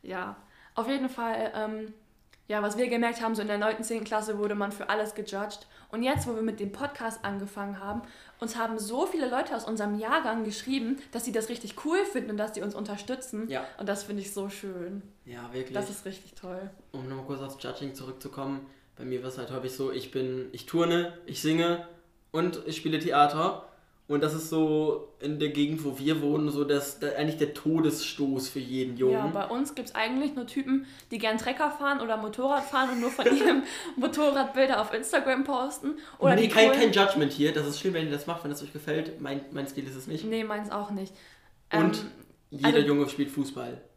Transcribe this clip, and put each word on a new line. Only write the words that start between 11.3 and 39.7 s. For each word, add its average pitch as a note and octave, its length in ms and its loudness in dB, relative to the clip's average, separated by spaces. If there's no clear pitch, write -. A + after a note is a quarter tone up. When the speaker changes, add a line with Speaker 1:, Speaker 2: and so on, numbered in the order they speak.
Speaker 1:
das A3 160 0
richtig A#3 360 -10
cool E4 140 2
finden A3 180 -4
und G#3 60 -4
dass G#3+ 180 -4
sie G#3 80 -6
uns G#3 140 -4
unterstützen. G#3+ 720 -6
Speaker 2:
Ja. B3+ 160 -4
Speaker 1:
Und - 100 -6
das G3+ 160 -2
finde G#3 180 -6
ich G3 100 -10
so G3+ 160 -4
schön. F#3+ 540 -8
Speaker 2:
Ja, A#2+ 280 -14
wirklich. B2+ 220 -6
Speaker 1:
Das G#3 160 -4
ist - 140 -12
richtig - 300 -14
toll. F#3 360 -10
Speaker 2:
Um C3 160 -8
nochmal C3 180 -8
kurz C3+ 140 -8
aufs C3+ 200 -10
Judging C3 340 -8
zurückzukommen, C3+ 720 -8
bei B2+ 80 -12
mir B2+ 180 -4
war B2+ 80 -6
es B2+ 80 -10
halt B2 120 -8
häufig B2+ 220 -6
so, C3+ 180 -2
ich C3 220 -6
bin, C3 400 -2
ich - 140 -14
turne, E3+ 480 2
ich - 160 -8
singe E3+ 440 2
und E3+ 360 0
ich D#3 100 -4
spiele D#3 240 0
Theater. D#3 640 4
Und D3 140 4
das D3+ 120 2
ist D#3 160 -6
so D#3 680 2
in D3 220 -4
der D3+ 80 2
Gegend, D3 360 0
wo C3+ 140 -2
wir D3 240 2
wohnen, D3 280 4
so C#3+ 120 0
das, C#3+ 380 0
der, C#3+ 180 -2
eigentlich D3+ 200 0
der D3 160 2
Todesstoß C#3+ 920 2
für C#3 120 -6
jeden B2+ 360 -2
Jungen. B2+ 180 6
Speaker 1:
Ja, - 120 2
bei F#3+ 200 0
uns C4 280 -2
gibt's A#3 220 -6
eigentlich C4 400 0
nur A#3+ 100 -6
Typen, C4+ 400 0
die A3+ 80 -6
gern A3 200 2
Trecker C4+ 340 0
fahren C#4 280 0
oder A3+ 160 0
Motorrad B3 460 0
fahren B3+ 280 2
und A#3+ 100 0
nur A#3+ 100 2
von B3 160 2
Speaker 2:
<laughs> C#4 100 8
Speaker 1:
ihrem D#4 280 6
Motorrad C#4 580 2
Bilder C4 260 4
auf - 140 -2
Instagram C4 480 2
posten. C#4 540 -2
Oder C4+ 160 8
Speaker 2:
Nee, A3 60 6
Speaker 1:
die A3 80 6
Speaker 2:
kein, A3 200 10
Speaker 1:
coolen C4+ 100 6
Speaker 2:
kein A3 120 8
Judgment F#3+ 400 6
hier. D3 200 4
Das D3 140 2
ist C#3+ 140 -4
schlimm, F#3 140 0
wenn D#3+ 120 0
ihr D3 60 -2
das C#3+ 160 -4
macht, E3+ 160 -4
wenn D3 80 -4
das C#3+ 100 -8
euch C#3+ 100 -14
gefällt. D#3 480 -4
Mein, C#3 200 -4
mein C#3 160 -4
Stil C#3 220 -6